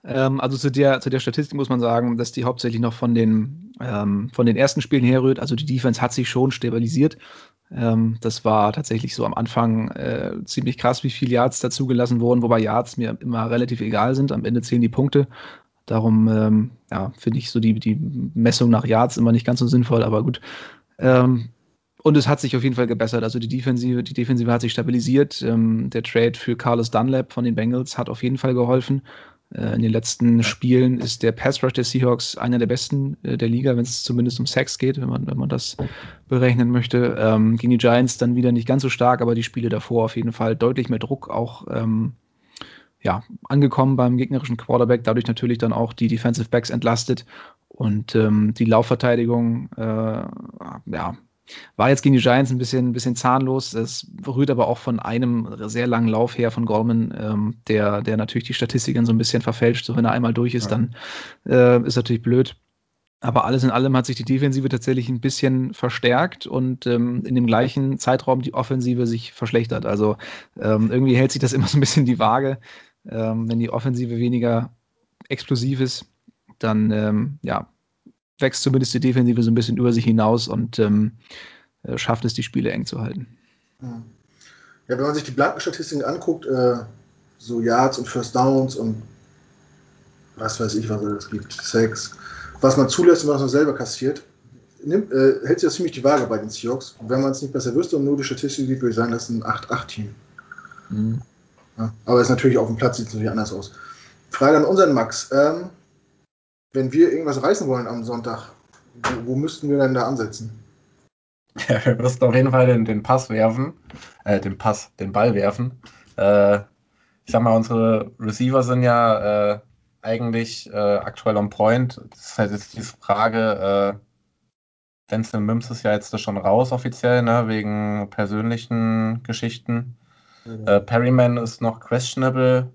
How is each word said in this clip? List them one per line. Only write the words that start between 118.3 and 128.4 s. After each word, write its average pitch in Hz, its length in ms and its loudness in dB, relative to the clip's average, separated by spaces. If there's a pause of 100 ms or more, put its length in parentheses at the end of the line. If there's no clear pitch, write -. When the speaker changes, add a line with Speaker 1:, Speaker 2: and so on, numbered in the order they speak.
Speaker 2:
sind 123 220 0
ja, 104 720 2
äh, 104 60 -6 (440)
eigentlich, 113 680 -4
äh, 104 60 -6
aktuell 104 580 0
on 104 140 0
point. 123 500 2 (120)
Das - 80 -20
ist - 180 -14
halt 104 140 0
jetzt 104 260 -10
die 110 60 -10
Frage, 101 1120 0
äh, - 20 -18 (1120)
Denzel 110 300 -4
Mims 113 320 -2
ist 117 100 -12
ja 107 120 2
jetzt 104 260 -4
schon 101 180 -6
raus 107 340 2
offiziell, 123 520 0
ne, 117 240 2
wegen 104 640 -4
persönlichen 113 1120 -2